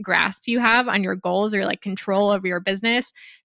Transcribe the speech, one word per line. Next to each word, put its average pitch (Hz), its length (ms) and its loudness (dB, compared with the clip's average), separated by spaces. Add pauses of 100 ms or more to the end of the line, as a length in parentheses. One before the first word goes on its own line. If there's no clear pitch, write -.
grasp 190 480 0
you 240 120 2
have 240 280 4
on 214 160 0
your 190 100 -2
goals 185 380 0
or, 196 140 0
like, - 160 -4
control 196 500 0
of 190 140 -2
your 180 120 -2
business 220 540 -2 (320)